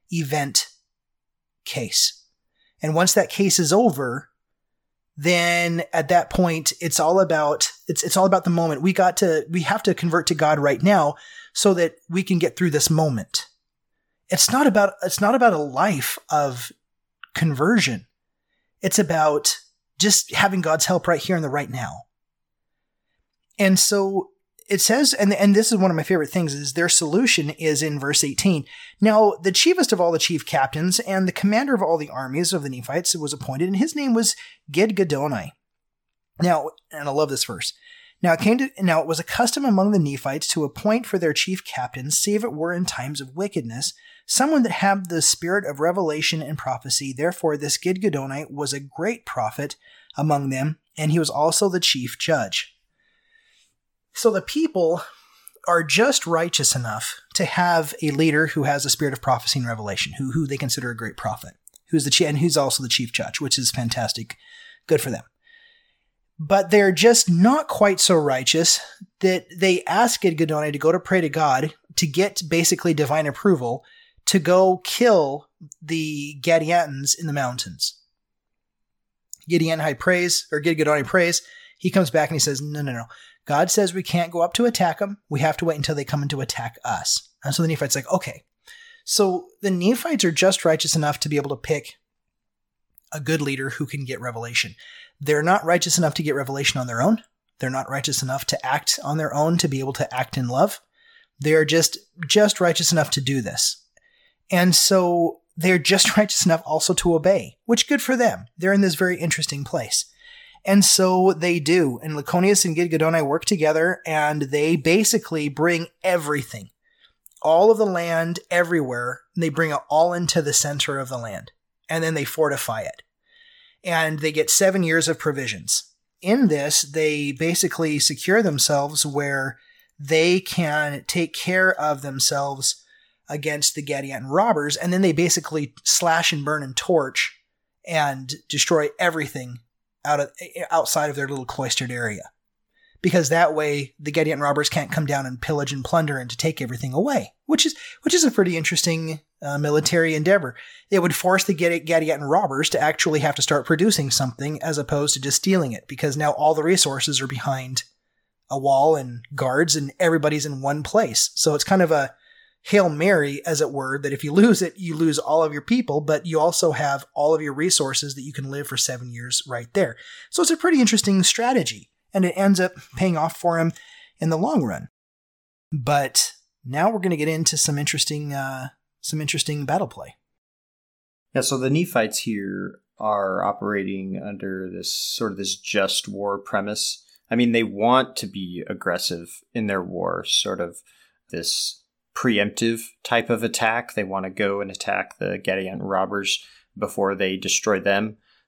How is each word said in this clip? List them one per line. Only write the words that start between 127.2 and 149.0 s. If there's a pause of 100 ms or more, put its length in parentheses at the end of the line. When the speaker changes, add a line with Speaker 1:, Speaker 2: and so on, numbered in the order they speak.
Speaker 1:
basically
secure
themselves
where (380)
they
can
take
care
of
themselves (460)
against
the
Gadianton
robbers,
and
then
they
basically (120)
slash
and
burn
and
torch (480)
and (160)
destroy (100)
everything (440)
out
of, (400)
outside
of
their
little
cloistered
area. (800)
Because
that
way,
the
Gadianton
robbers
can't
come
down
and
pillage
and
plunder
and
to
take
everything
away, (120)
which
is, (260)
which
is
a
pretty
interesting, (220)